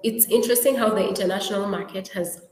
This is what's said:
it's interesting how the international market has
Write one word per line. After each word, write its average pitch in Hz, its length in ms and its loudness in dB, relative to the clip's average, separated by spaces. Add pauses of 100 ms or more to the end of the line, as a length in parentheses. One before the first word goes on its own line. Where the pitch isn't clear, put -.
it's 226 260 0
interesting 240 480 4
how 226 120 2
the 190 180 2
international 196 600 -2
market 190 420 -6
has 175 320 -6 (120)